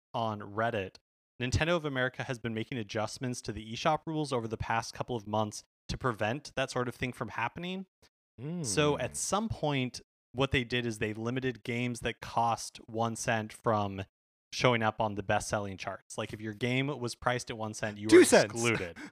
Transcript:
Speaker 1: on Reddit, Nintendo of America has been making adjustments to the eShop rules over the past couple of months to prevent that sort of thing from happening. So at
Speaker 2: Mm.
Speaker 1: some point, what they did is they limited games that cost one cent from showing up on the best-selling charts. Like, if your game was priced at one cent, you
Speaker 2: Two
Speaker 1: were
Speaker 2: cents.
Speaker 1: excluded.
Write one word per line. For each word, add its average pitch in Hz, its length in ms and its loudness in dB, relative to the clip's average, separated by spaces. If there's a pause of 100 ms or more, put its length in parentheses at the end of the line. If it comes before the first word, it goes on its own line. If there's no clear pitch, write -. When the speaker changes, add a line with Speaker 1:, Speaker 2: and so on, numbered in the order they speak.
(140)
Speaker 1:
on 113 260 -2
Reddit, 104 560 -2 (460)
Nintendo 156 320 2
of 160 100 -2
America 131 380 -2
has 123 160 -4
been 113 160 -4
making 113 240 -4
adjustments 110 640 -4
to 117 100 -6
the 110 200 -10
eShop 156 340 0
rules 156 260 -2
over 117 140 0
the 110 100 -4
past - 380 -2
couple - 220 -4
of 104 100 -6
months 107 380 0 (240)
to - 100 -4
prevent 117 560 -2
that 131 160 -2
sort 123 160 0
of 120 80 -6
thing 127 180 -4
from 113 180 -6
happening. 180 560 -6 (760)
So 147 360 2
at 123 140 -4
Speaker 2:
Mm. - 40 -10
Speaker 1:
some 214 320 -2
point, 139 520 -2 (300)
what 131 220 0
they 135 100 4
did 120 240 0
is 110 140 -2
they 107 120 -2
limited 120 520 -4
games 120 360 -2
that 117 200 -4
cost - 680 0
one 113 300 -2
cent 110 360 -2
from 101 520 0 (480)
showing 120 320 4
up 110 160 0
on 104 160 -2
the 101 80 -6
best-selling 101 540 -2
charts. - 380 -10
Like, 110 160 -6
if 104 80 -12
your 110 140 -8
game 127 320 0
was 123 300 -4
priced 123 340 -2
at 117 80 -6
one 107 160 -6
cent, 104 240 -6
you 104 100 -2
Speaker 2:
Two 339 100 12
Speaker 1:
were 339 60 12
Speaker 2:
cents. 123 300 6
Speaker 1:
excluded. 110 420 2 (160)